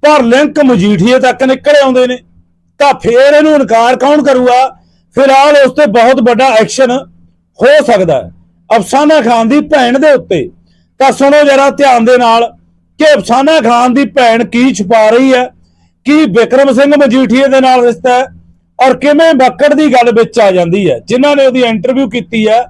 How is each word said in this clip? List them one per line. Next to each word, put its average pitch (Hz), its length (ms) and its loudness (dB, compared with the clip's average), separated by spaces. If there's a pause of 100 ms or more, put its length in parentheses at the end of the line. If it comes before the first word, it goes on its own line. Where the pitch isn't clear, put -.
ਪਰ 294 220 2
ਲਿੰਕ 269 360 0
ਮਜੀਠੀਏ 220 600 0
ਤੱਕ 247 240 -2
ਨਿਕਲ 262 400 0
ਆਉਂਦੇ 254 240 0
ਨੇ, 247 100 -6 (640)
ਤਾਂ 285 140 2
ਫੇਰ 262 400 0
ਇਹਨੂੰ 302 220 2
ਇਨਕਾਰ 233 400 0
ਕੌਣ 294 280 -2
ਕਰੂਗਾ? 254 460 0 (460)
ਫਿਲਹਾਲ 269 400 2 (100)
ਉਸ 254 60 0
ਤੇ 294 140 0
ਬਹੁਤ 240 300 0 (140)
ਵੱਡਾ 240 160 0
ਐਕਸ਼ਨ 240 460 -2 (720)
ਹੋ 285 240 2
ਸਕਦਾ 185 360 0
ਹੈ 87 100 -16 (460)
ਅਫਸਾਨਾ 294 440 0
ਖਾਨ 226 280 -2
ਦੀ 294 120 0
ਭੈਣ 269 380 -2
ਦੇ 302 120 2
ਉੱਤੇ। 170 380 -4 (500)
ਤਾਂ 269 120 2
ਸੁਣੋ 285 320 2
ਜ਼ਰਾ 277 260 2
ਧਿਆਨ 254 360 0
ਦੇ 247 120 2
ਨਾਲ 233 400 -2 (400)
ਕਿ 302 160 2
ਅਫਸਾਨਾ 269 480 0
ਖਾਨ 240 320 0
ਦੀ 269 120 0
ਭੈਣ 233 380 0
ਕੀ 240 300 -2
ਛੁਪਾ 214 360 0
ਰਹੀ 254 240 2
ਹੈ, 254 120 0 (600)
ਕੀ 302 200 2
ਬਿਕਰਮ 240 480 0
ਸਿੰਘ 277 240 0
ਮਜੀਠੀਏ 262 500 0
ਦੇ 269 140 0
ਨਾਲ 254 240 2
ਰਿਸ਼ਤਾ 240 280 -2
ਹੈ, 254 120 -2 (600)
ਔਰ 254 120 0
ਕਿਵੇਂ 294 360 2
ਮੱਕੜ 262 400 0
ਦੀ 285 200 0
ਗੱਲ 240 180 2
ਵਿੱਚ 226 280 -2
ਆ 202 120 2
ਜਾਂਦੀ 180 400 -2
ਹੈ। 117 80 -4
ਜਿਨ੍ਹਾਂ 262 360 -2
ਨੇ 277 100 0
ਉਹਦੀ 254 160 0
ਇੰਟਰਵਿਊ 240 480 -4
ਕੀਤੀ 226 380 -6
ਹੈ 233 220 0